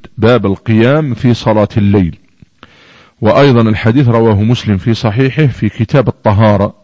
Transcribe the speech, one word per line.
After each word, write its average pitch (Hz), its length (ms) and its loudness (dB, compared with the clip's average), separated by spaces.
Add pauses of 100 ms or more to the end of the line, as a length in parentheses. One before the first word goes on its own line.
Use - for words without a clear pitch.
(180)
باب 110 280 2
القيام 120 680 0
في 120 200 0
صلاة 107 340 -2 (100)
الليل. 101 400 0 (1040)
وأيضًا 117 400 2
الحديث 113 460 0
رواه 113 340 2
مسلم 110 360 -2
في 113 160 -2
صحيحه 127 520 -2
في 120 240 -2
كتاب 120 380 -2
الطهارة 104 680 0 (100)